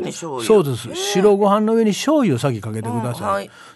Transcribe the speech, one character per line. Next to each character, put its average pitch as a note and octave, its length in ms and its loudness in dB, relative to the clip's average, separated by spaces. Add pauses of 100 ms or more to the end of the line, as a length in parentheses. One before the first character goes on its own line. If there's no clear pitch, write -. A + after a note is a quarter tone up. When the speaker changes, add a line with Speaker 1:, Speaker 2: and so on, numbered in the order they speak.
Speaker 1:
に - 100 -6
醤 E3 220 -10
油。 - 120 -6
Speaker 2:
そ G#3+ 140 6
う F#3 40 2
で C3+ 140 -2
す。 A#2 100 -10
Speaker 1:
へ A2 40 -12
ー。 - 40 -12
Speaker 2:
白 G#3 420 2
ご G#3 80 2
飯 G3+ 160 4
の G#3+ 120 0
上 A3+ 100 4
に G#3+ 80 4
醤 D4 280 2
油 G3 160 2
を - 20 -2
先 A#2+ 240 -2
か A2 100 -8
け A2 120 -6
て A2 40 -6
く A2+ 160 -4
だ A#2+ 120 -4
さ - 100 -12
い。 - 20 -4
Speaker 1:
う - 20 -4
ん、 G3 40 0
は G3 80 -4
い。 G3 80 -12 (260)